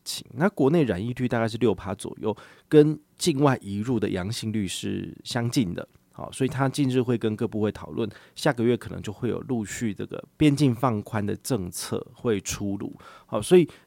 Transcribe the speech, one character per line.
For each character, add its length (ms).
情， 200
那 140
国 200
内 140
染 200
疫 100
率 140
大 100
概 100
是 100
六 180
趴 180
左 280
右， 140
跟 280
境 240
外 200
移 160
入 220
的 100
阳 220
性 220
率 120
是 500
相 260
近 220
的。 120
好， 160
所 140
以 20
他 220
近 180
日 140
会 160
跟 180
各 120
部 120
会 120
讨 180
论， 180
下 180
个 100
月 140
可 140
能 100
就 100
会 180
有 100
陆 260
续 260
这 140
个 180
边 180
境 180
放 280
宽 240
的 120
政 340
策 420
会 280
出 360
炉。 180
好， 160
所 160
以 100